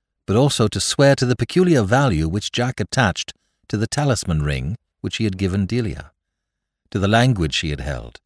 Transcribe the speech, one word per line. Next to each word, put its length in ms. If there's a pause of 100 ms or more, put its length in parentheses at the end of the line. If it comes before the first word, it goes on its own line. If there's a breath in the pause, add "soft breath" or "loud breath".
(240)
but 120
also 300
to 140
swear 340
to 120
the 100
peculiar 460
value 440
which 260
Jack 280
attached 540 (340)
to 80
the 120
talisman 540
ring 360 (240)
which 160
he 60
had 120
given 300
Delia, 460 (800)
to 80
the 100
language 440
she 160
had 120
held 460